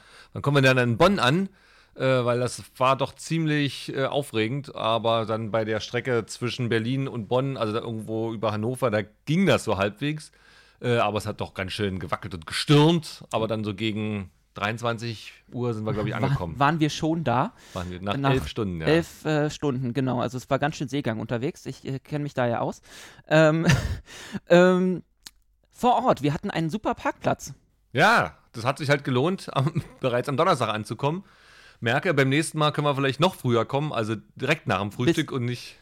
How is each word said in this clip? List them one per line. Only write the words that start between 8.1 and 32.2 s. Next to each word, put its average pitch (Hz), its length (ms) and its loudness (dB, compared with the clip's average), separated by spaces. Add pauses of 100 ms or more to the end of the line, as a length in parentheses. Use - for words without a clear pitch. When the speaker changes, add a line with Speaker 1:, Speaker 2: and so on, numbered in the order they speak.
Speaker 1:
über 107 200 -2
Hannover, 113 400 -2
da 107 80 2 (260)
ging 180 200 2
das 117 180 4
so 101 140 0
halbwegs. 143 520 -4 (540)
Äh, 123 120 2
aber 104 220 2
es 104 100 -6
hat 104 120 -6
doch 92 140 -8
ganz 95 160 -4
schön 95 300 -2
gewackelt 87 340 -8
und 82 100 -10
gestürmt. 156 840 4
Aber 113 160 0
dann 110 160 -2
so 104 100 -4
gegen 107 600 -4 (220)
dreiundzwanzig 113 800 -6 (200)
Uhr 123 220 -4
sind 107 120 -6
wir, 107 60 -2
glaub 104 160 -2
ich, 107 40 -4
Speaker 2:
Wa-, - 40 -4
Speaker 1:
angekommen. 95 420 -2
Speaker 2:
waren 147 220 2
wir 151 100 0
schon 165 320 -2
da? 131 300 0 (200)
Speaker 1:
Waren 90 160 -6
wir 90 140 -10
nach 101 140 -4
Speaker 2:
Nach 135 160 0
Speaker 1:
elf 131 160 0
Stunden, 92 320 -4
ja. 78 80 -2
Speaker 2:
elf, 165 360 0
äh, 151 240 0
Stunden, 135 440 -4
genau. 127 280 -2
Also 120 180 -4
es - 120 -8
war 135 80 2
ganz 147 160 -2
schön 147 140 -8
Seegang 120 320 -4
unterwegs. 117 460 -6
Ich, - 180 -12
äh, 135 160 -8
kenn 147 240 -6
mich 139 100 -10
da 123 140 0
ja 117 100 -2
aus. 151 240 -6 (460)
Ähm, 160 360 6 (440)
<laughs> - 400 -12
ähm, 180 560 6 (640)
vor 240 340 0
Ort, 202 180 2
wir 147 120 2
hatten 190 160 -6
einen 165 180 -2
super 214 260 -4
Parkplatz. - 600 -4 (380)
Speaker 1:
Ja, 156 440 4 (140)
das 110 140 -10
hat 139 140 0
sich 143 120 0
halt 143 140 2
gelohnt, 147 520 0
am, 139 340 0
<laughs> - 100 -20
bereits 127 280 0
am 135 80 -2
Donnerstag 139 340 2
anzukommen. 139 520 -4 (560)
Merke, 139 360 0
beim 135 140 4